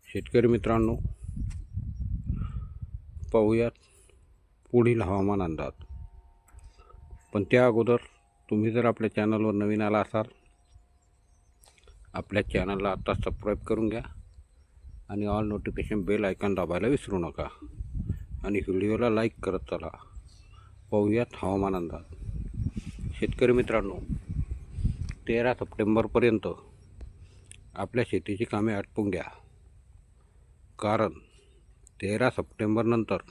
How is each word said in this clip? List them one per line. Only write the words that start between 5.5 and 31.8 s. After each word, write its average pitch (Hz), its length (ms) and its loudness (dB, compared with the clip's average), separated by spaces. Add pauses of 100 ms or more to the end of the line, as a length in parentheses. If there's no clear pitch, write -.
पण 101 120 0
त्या 123 220 8
अगोदर 117 300 6 (540)
तुम्ही 110 200 2
जर 117 140 2
आपल्या 113 260 2
चॅनलवर 107 420 2
नवीन 104 300 2
आला 104 160 2
असाल, 110 260 0 (1900)
आपल्या - 280 0
चॅनलला 98 480 0
आत्ता 95 240 0
सबस्क्राईब 104 440 -2
करून 110 300 0
घ्या 110 140 -4 (1040)
आणि 104 180 -2
all 104 260 0
notification 98 560 -4
bell 101 240 2
icon 101 220 -2
दाबायला 90 320 0
विसरू 120 320 0
नका 80 300 -4 (960)
आणि 101 240 0
व्हिडिओला 107 420 0
लाईक 110 300 0
करत 90 180 -2
चला. 85 300 -6 (1000)
पाहूयात 104 440 2
हवामान 98 420 0
अंदाज. 82 380 -8 (1000)
शेतकरी 120 380 2
मित्रांनो, 110 440 0 (1300)
तेरा 117 260 2
सप्टेंबरपर्यंत 110 960 2 (1300)
आपल्या 107 340 -2
शेतीची 101 360 -2
कामे 107 300 0
आटपून 101 360 -2
घ्या, 87 120 -2 (1600)
कारण 107 340 2 (920)